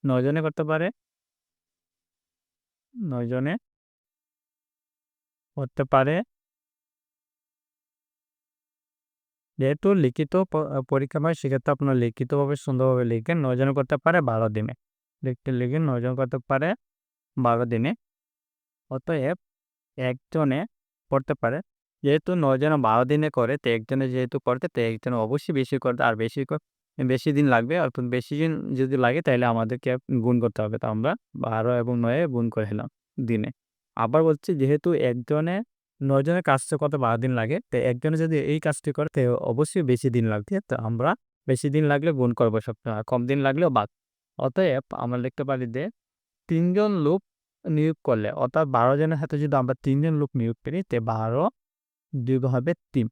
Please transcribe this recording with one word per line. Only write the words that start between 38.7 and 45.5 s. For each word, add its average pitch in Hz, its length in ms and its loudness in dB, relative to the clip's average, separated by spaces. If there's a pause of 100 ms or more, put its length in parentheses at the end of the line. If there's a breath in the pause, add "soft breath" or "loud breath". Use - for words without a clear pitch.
করে, 147 200 -2
তো 143 80 0 (220)
অবশ্যই 151 420 0
বেশি 127 260 2
দিন 117 160 2
লাগবে। 107 280 -2 (120)
তো 131 120 -4
আমরা 117 320 -2 (360)
বেশি 135 240 0
দিন 151 140 2
লাগলে 143 280 2
গুণ 127 220 2
করবো 113 260 2
সবসময়, 113 360 -8
আর 110 80 -6
কম 127 220 0
দিন 139 140 0
লাগলেও 139 300 2
বাদ। 107 180 2 (500)
অতএব 135 460 0 (100)
আমরা 123 240 -4
লিখতে 127 260 -6
পারি 131 220 -2